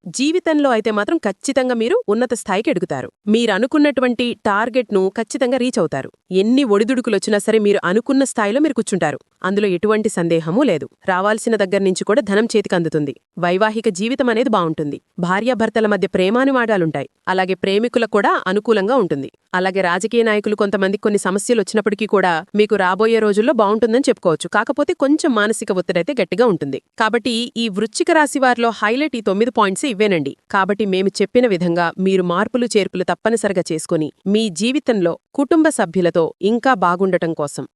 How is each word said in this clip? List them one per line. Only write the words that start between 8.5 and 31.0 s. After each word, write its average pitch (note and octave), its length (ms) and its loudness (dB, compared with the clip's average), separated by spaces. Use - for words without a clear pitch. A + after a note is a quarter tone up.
మీరు D4+ 180 0
కూర్చుంటారు, E3+ 400 -2
అందులో G3+ 240 0
ఎటువంటి G#3 420 0
సందేహమూ E3+ 540 0
లేదు. F3 240 0
రావాల్సిన G#3 480 0
దగ్గర G3 260 0
నుంచి F#3 220 0
కూడా G#3+ 180 2
ధనం G3+ 300 0
చేతికి G3+ 260 0
అందుతుంది. D3+ 360 -2
వైవాహిక G#3+ 500 0
జీవితం B3 300 -2
అనేది A#3 260 0
బావుంటుంది. D#3+ 420 -2
భార్యాభర్తల A3 680 0
మధ్య G3 260 0
ప్రేమానువాదాలుంటాయి. G#3 920 0
అలాగే F#3 280 0
ప్రేమికులకు A3 600 0
కూడా G#3 160 2
అనుకూలంగా G#3 480 0
ఉంటుంది. D#3+ 340 -2
అలాగే F#3 280 0
రాజకీయ F#3+ 420 0
నాయకులు G#3+ 320 0
కొంతమందికి G3+ 500 0
కొన్ని G#3 160 2
సమస్యలు G3+ 400 0
వచ్చినప్పటికీ G#3 440 -2
కూడా F#3 280 2
మీకు G#3 200 2
రాబోయే G3 440 2
రోజుల్లో G#3+ 340 2
బావుంటుందని A3 540 2
చెప్పుకోవచ్చు. F3+ 460 0
కాకపోతే C#4 400 0
కొంచెం D4 420 2
మానసిక G#3+ 360 -2
ఒత్తిడైతే F3+ 420 -2
గట్టిగా G#3+ 340 0
ఉంటుంది. C#3+ 320 -2
కాబట్టి A#3 380 -2
ఈ A#3 120 -2
వృశ్చిక A3 420 -4
రాశి D4+ 280 2
వారిలో A#3 380 2
హైలైట్ B3 400 -2
ఈ G#3+ 100 -8
తొమ్మిది G#3+ 300 0
పాయింట్స్ G3 280 0
ఇవేనండి. F#3+ 480 0
కాబట్టి G3+ 340 0
మేము F#3+ 280 0